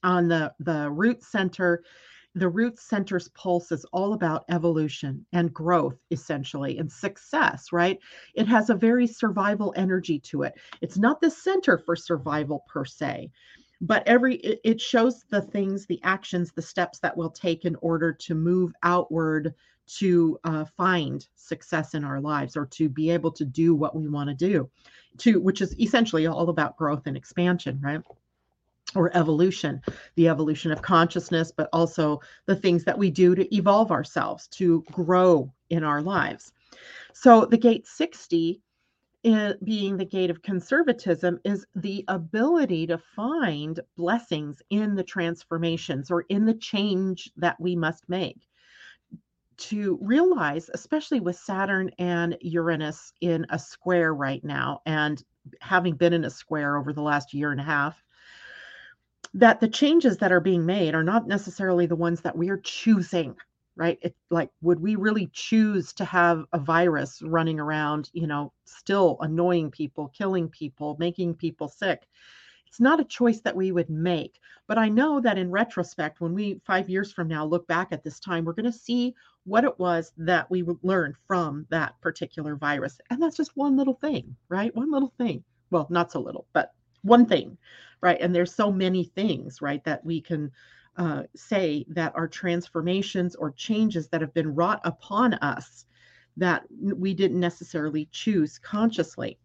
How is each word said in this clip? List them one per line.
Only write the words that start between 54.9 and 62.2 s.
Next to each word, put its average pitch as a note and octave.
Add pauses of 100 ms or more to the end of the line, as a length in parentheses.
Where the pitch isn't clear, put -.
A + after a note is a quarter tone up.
having F3+
been E3+
in E3
a -
square C#3+
over C#3+
the D3
last D3
year D3
and C#3
a -
half, D3 (1300)
that A3+
the A3+
changes C#4+
that F#3+
are F3+
being E3+
made E3+
are D#3+
not A3
necessarily F#3
the E3
ones E3+